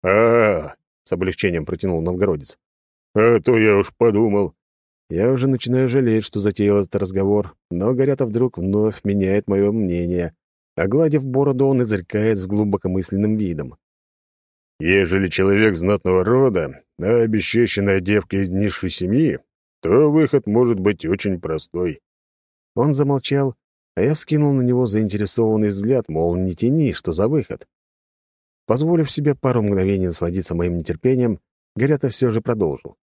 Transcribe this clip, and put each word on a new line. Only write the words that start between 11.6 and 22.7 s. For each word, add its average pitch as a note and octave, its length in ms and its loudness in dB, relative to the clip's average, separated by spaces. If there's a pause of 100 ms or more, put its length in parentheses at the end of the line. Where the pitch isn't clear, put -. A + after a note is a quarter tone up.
он C3 160 2
изрекает G#2+ 560 -2
с F#2 80 -6
глубокомысленным G2+ 920 -2
видом. E2 400 -6 (1000)
«Ежели F#2 500 2
человек G2 480 2
знатного F#2 480 0
рода, G#2 580 0 (160)
а A2+ 240 2
обесчещенная G#2+ 760 0
девка G2 380 0
из G2 100 0
низшей F#2+ 400 -2
семьи, A2 520 -2 (420)
то C3+ 280 4
выход D3 360 2
может A2+ 340 2
быть F#2+ 240 -2
очень F#2+ 340 -2
простой». D#2+ 600 -6 (760)